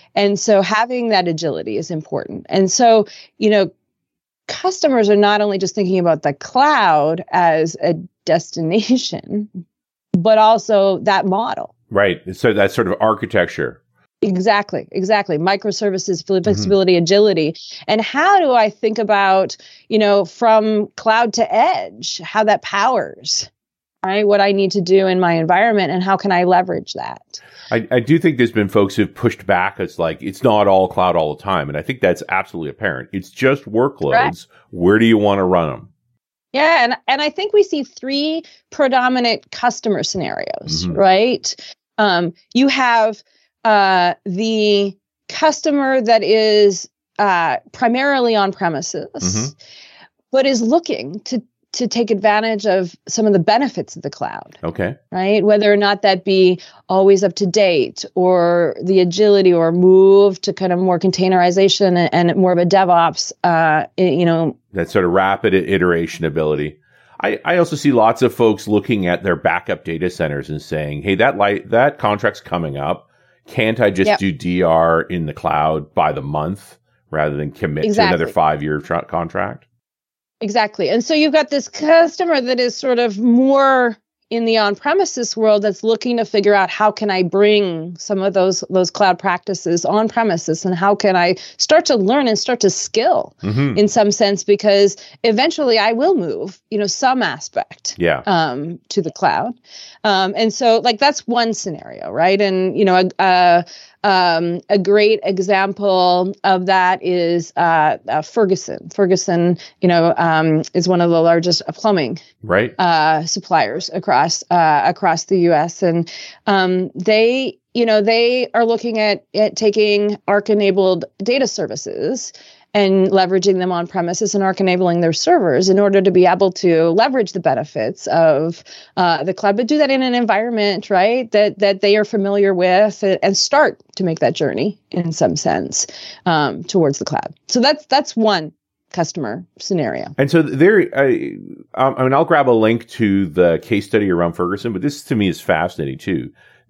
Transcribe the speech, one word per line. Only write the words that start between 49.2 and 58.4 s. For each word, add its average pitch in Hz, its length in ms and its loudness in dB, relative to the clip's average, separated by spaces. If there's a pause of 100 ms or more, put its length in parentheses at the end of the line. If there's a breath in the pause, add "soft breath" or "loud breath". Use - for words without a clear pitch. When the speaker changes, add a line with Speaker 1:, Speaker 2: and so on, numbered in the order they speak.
Speaker 1:
but 269 140 2
is 262 160 0
looking 226 600 -2
to, 240 200 -6 (300)
to 247 180 -4
take 233 200 -2
advantage 214 560 0
of 185 300 0 (100)
some 220 220 -2
of 208 60 4
the 196 60 4
benefits 220 580 -2
of 131 40 -20
the 143 80 -8
cloud. - 540 -12
Speaker 2:
Okay. 92 320 -4 (160)
Speaker 1:
Right? 190 320 0
Whether 208 300 4
or - 20 4
not 202 280 0
that 190 200 2
be 185 380 2 (260 loud breath)
always 190 340 4
up 185 140 0
to 202 100 -2
date 175 600 0 (100)
or 175 640 2